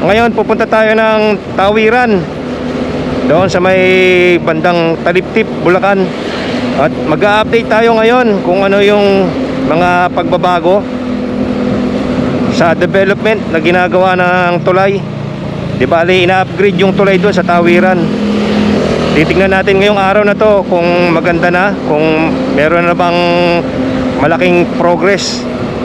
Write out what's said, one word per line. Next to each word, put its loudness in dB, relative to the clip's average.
Ngayon, 2
pupunta -2
tayo 2
ng 0
Tawiran, 2
doon 2
sa -2
may 2
bandang 0
Taliptip, -2
Bulacan. 2
At 0
mag-a-update 0
tayo 2
ngayon 2
kung 0
ano 2
yung 2
mga 2
pagbabago 0
sa 2
development 0
na -2
ginagawa 2
ng 0
tulay. 0
Di 0
bali, 2
ina-upgrade 0
yung 2
tulay 2
doon 2
sa 0
Tawiran. 2
Titignan 2
natin 0
ngayong 2
araw 2
na 0
to 2
kung 2
maganda 0
na, 0
kung 0
meron 0
na 2
bang 0
malaking 2
progress 0